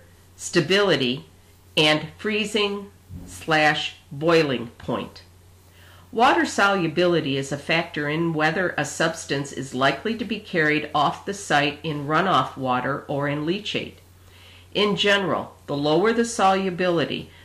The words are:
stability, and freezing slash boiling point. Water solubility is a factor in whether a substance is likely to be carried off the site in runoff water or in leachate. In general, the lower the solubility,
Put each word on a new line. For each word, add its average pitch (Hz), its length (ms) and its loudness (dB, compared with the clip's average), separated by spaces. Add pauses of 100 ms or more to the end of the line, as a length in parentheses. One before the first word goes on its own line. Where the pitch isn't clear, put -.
(360)
stability, 156 920 2 (520)
and 156 300 4 (100)
freezing 208 720 -2 (380)
slash 151 720 0 (140)
boiling 143 560 2 (120)
point. - 420 -6 (920)
Water 294 320 4
solubility 175 920 2
is 139 140 -4
a 147 60 -2
factor 160 520 -2
in 165 240 0
whether 160 420 0
a 147 80 -2
substance 147 680 -4
is 135 240 -8
likely 196 420 0
to 233 80 -6
be 208 140 -6
carried 151 560 0
off 147 280 0
the 196 120 -8
site 147 480 0
in 147 240 -6
runoff 156 500 0
water 127 500 -2
or 143 200 -2
in 147 180 -4
leachate. - 520 -4 (760)
In 208 220 0
general, 196 580 0 (140)
the 143 100 -4
lower 160 340 2
the 233 140 0
solubility, 185 1040 0 (160)